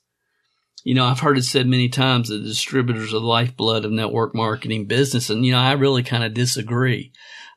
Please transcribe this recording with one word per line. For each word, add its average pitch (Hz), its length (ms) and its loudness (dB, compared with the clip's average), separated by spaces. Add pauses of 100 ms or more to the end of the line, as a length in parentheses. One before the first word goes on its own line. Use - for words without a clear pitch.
(840)
You 127 120 0
know, 131 100 2
I've 127 140 0
heard 147 180 2
it 127 60 0
said 131 240 0
many 123 220 4
times 123 400 2
that 107 140 -6
distributors 110 680 -2
are 110 60 -2
the 113 60 -4
lifeblood 113 600 0
of 107 60 -4
network 110 420 -2
marketing 110 540 -2
business. 123 420 0
And, 113 160 0
you 127 60 4
know, 127 80 4
I 131 140 4
really 135 280 2
kinda 117 280 -2
disagree. 120 840 -2 (440)